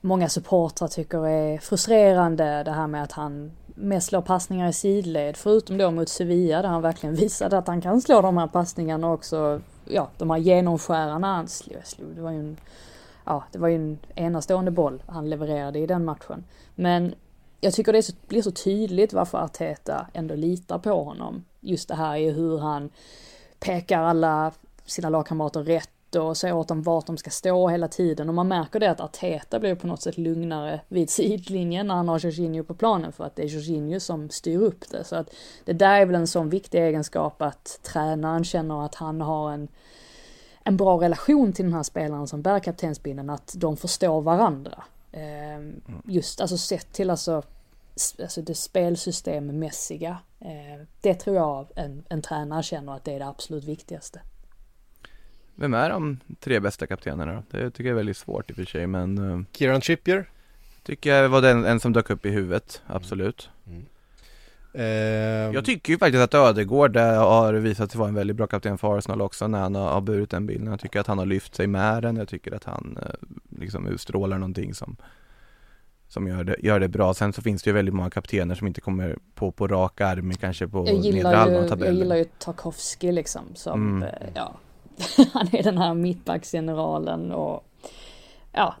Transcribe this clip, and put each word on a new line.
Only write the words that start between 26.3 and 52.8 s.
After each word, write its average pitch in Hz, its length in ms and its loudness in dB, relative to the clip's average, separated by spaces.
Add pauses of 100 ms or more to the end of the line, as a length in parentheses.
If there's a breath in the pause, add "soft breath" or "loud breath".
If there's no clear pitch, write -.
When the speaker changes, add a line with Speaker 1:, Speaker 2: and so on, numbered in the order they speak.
Speaker 1:
säger 180 180 0
åt 160 140 0
dem 156 140 -2
vart 165 240 2
de 165 100 -6
ska - 140 -12
stå 185 380 2
hela 170 200 0
tiden. 156 400 0
Och 165 60 -2
man 180 140 2
märker 180 320 -2
det 208 100 4
att 160 100 0
Arteta 165 600 -6
blir 196 140 0
på 175 120 -8
något 175 160 -6
sätt - 160 -6
lugnare 165 720 -4
vid 170 220 0
sidlinjen 185 760 -2
när 190 80 0
han 175 140 0
har 165 100 2
Jorginho 160 460 -4
på 175 100 -10
planen, 180 380 0
för 160 120 -10
att 147 120 -12
det 156 60 -6
är 151 40 -4
Jorginho 156 540 -4
som 156 300 -8
styr 170 280 -4
upp 196 320 0
det. - 140 -10
Så 170 120 -8
att 165 180 -8 (300 loud breath)
det 185 80 -2
där 196 280 8
är 190 60 10
väl 180 80 2
en 170 120 2
sån 160 240 0
viktig 180 320 -2
egenskap, 156 600 -2
att - 400 -8
tränaren 156 600 -2
känner 156 400 -4
att 147 100 -8
han 160 260 -8
har 151 320 -4
en, 147 160 -8 (960 loud breath)
en 190 120 4
bra 185 240 6
relation 196 520 4
till 185 120 -2
den 170 100 0
här 160 80 -2
spelaren 151 440 -6
som 147 160 -8
bär 196 180 2
kaptensbindeln, 147 720 -6
att - 260 -10
de 160 200 -2
förstår 170 460 0
varandra. 160 600 2 (300)
Ehm, 160 100 -12 (640)
Speaker 2:
Mm. - 160 -14
Speaker 1:
just, 180 360 -2
alltså, 180 180 -2
sett - 340 -6
till, 185 180 -2
alltså, 160 320 -2 (540)
s-, - 260 -4
alltså 175 200 -10
det 165 120 -8
spelsystemmässiga. 160 1600 -4 (240)
Ehm, 147 460 -16 (140)
det 190 140 2
tror 196 220 -2
jag 147 300 0 (100)
en, 147 320 -10
en 156 140 -6
tränare 151 400 -6
känner 143 340 -8